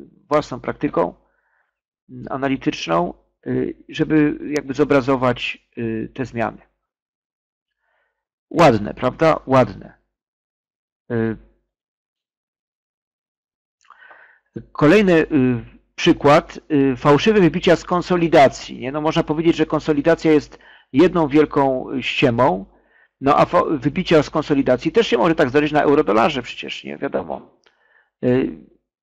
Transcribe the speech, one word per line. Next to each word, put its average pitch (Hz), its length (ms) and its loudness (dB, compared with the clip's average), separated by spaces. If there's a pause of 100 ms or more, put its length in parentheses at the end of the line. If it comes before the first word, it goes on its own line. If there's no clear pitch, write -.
(280)
własną 143 320 -2
praktyką, 147 540 -4 (960)
y, 127 40 -20 (160)
analityczną, 143 840 -4 (320)
y, 127 300 -6 (120)
żeby 151 500 0 (180)
jakby 135 180 -8
zobrazować, 131 920 -2 (100)
y, 113 360 -8
te 135 100 -8
zmiany. 113 340 -8 (1900)
Ładne, 117 440 2
prawda? 127 520 0
Ładne. 123 480 0 (1160)
Y, 113 260 -4 (3250)
kolejny, 185 400 4
y, 160 140 4 (680)
przykład, - 680 2 (100)
y, 139 260 2
fałszywe 156 440 2
wybicia 170 360 2
z - 80 -6
konsolidacji, 160 960 2
nie? 123 140 -10
No, 151 80 -6
można 156 220 -2
powiedzieć, 160 340 0
że 156 100 0
konsolidacja 156 680 0
jest 147 260 0 (340)
jedną 170 360 2
wielką 139 580 0 (140)
ściemą, 139 680 0 (540)
no 143 160 2
a 160 100 4
fa-, - 180 0
wybicia 151 580 0
z - 80 -6
konsolidacji 139 600 -2
też 220 140 2
się 233 120 0
może 180 160 2
tak 156 140 0
zdarzyć 147 240 0
na 147 100 2
eurodolarze 143 600 0
przecież, - 420 -14
nie? - 140 -12
Wiadomo. 90 640 -10 (640)
Y, 127 340 -2 (440)